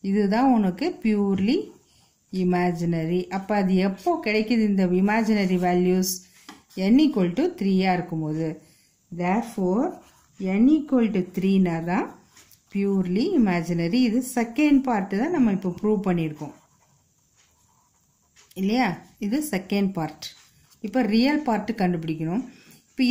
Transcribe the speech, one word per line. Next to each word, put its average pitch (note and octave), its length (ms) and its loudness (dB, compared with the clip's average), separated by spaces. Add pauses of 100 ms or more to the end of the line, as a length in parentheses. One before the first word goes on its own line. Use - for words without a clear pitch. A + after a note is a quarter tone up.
(100)
இதுதான் G#3+ 460 2
உனக்கு G3 300 0 (180)
பியூர்லி G3+ 540 0 (880)
இமேஜினரி. F3 760 0 (180)
அப்போ F#3+ 220 -6
அது F#3+ 140 2 (140)
எப்போ B3+ 240 -2 (140)
கிடைக்குது G#3+ 440 2
இந்த F#3+ 160 2 (160)
இமேஜினரி G3+ 640 2
வேல்யூஸ், F3+ 480 2 (800)
n B3+ 40 8 (100)
equal F3+ 240 2 (100)
to E4+ 60 2 (140)
three-ஆ F#3+ 380 2
இருக்கும்போது. D#3+ 500 -4 (760)
Therefore G3 600 0 (800)
n B3 40 6 (120)
equal C4 360 0
to F#3 80 0 (140)
three-னா F#3+ 400 2 (160)
தான் A3+ 140 -2 (680)
purely G3 520 0 (140)
imaginary. F3 600 0 (100)
இது A3 100 0 (200)
second C#4 480 2
part G3 360 -2
தான் F4 140 -2
நம்ம A#3 220 4
இப்போ F#3 120 -4 (100)
prove G#3+ 260 0
பண்ணியிருக்கோம் D#3+ 480 -4 (2000)
இல்லையா, G#3+ 280 0 (380)
இது A#3+ 120 0 (160)
second F#3+ 440 -2
part. - 280 -8 (600)
இப்போ B3+ 140 -2 (140)
real C#4+ 320 2
part A3 240 -2 (100)
கண்டுபிடிக்கணும். E3 640 -2 (460)
இப்போ - 200 -4